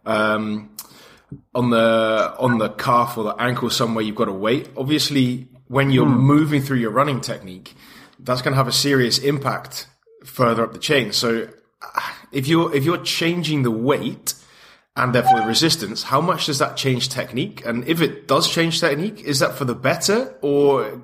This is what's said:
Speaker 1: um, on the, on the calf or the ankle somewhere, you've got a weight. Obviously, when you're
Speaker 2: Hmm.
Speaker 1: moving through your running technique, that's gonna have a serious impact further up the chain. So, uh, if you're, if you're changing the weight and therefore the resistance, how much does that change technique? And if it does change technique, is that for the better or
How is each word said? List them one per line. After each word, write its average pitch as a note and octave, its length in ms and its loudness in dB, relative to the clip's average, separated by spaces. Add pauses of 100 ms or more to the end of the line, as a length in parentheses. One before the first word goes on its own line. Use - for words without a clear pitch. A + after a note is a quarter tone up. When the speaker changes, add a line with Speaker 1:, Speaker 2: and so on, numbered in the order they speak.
Speaker 1:
um, G#2+ 640 0 (840)
on B2 160 2
the, A2+ 720 2
on A#2+ 200 2
the G#2 100 0
calf A#2+ 480 0
or A2 80 -4
the G#2 100 -4
ankle B2 340 -2
somewhere, A2+ 360 0
you've G#2+ 100 -6
got A2 140 0
a G2 40 -6
weight. A2 440 -2
Obviously, C3+ 720 0 (180)
when C#3 220 0
you're B2+ 160 4
Speaker 2:
Hmm. B2 120 4
Speaker 1:
moving C#3+ 440 4
through C3+ 160 -2
your A2+ 140 0
running C3+ 280 0
technique, F#2+ 560 -12 (420)
that's B2+ 240 -2
gonna C#3 140 -2
have C3+ 140 2
a - 20 -2
serious C3 460 2
impact C3+ 680 -4 (360)
further A#2 400 2
up A2 80 -4
the F#2 80 -16
chain. B2+ 320 0
So, A2+ 380 -2 (320)
uh, - 200 -8 (300)
if C3+ 160 -4
you're, E3 260 2
if C#3+ 120 0
you're E3+ 180 0
changing D#3+ 600 -2
the A#2+ 80 2
weight A#2+ 640 -2 (600)
and B2 180 0
therefore F#5+ 280 4
the G5 60 0
resistance, A2+ 560 0
how C#3 180 0
much F3 240 0
does C3+ 140 -2
that C3+ 180 -2
change C3 320 -2
technique? - 560 -6
And A#2 200 -4
if E3 160 0
it - 280 -2
does D#3 180 2
change E3 320 0
technique, E3 420 -2
is C#3 180 -2
that - 160 0
for C#3+ 100 -4
the A#2+ 100 -2
better F#3+ 640 0
or C#3 640 2